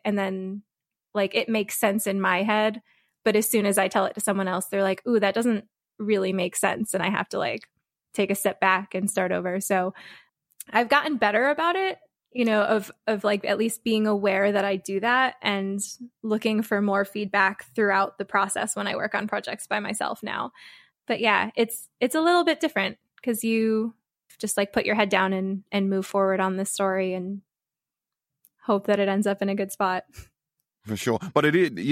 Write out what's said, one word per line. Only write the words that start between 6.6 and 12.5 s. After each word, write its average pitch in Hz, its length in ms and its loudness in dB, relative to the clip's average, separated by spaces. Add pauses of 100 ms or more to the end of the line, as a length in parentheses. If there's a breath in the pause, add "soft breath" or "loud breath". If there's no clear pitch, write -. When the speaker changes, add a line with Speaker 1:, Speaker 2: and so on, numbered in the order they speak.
Speaker 1:
And 190 80 -2
I 180 80 0
have - 200 -2
to, - 100 -4
like, - 220 -4 (520)
take 196 160 0
a 196 40 -2
step 196 260 -2
back 190 340 0
and 190 160 -2
start 185 220 -2
over. 180 260 -2
So 190 360 -2 (760 loud breath)
I've 220 200 2
gotten 294 260 2
better 214 320 2
about 320 280 0
it, 381 200 -2 (340)
you 247 140 -2
know, 214 180 2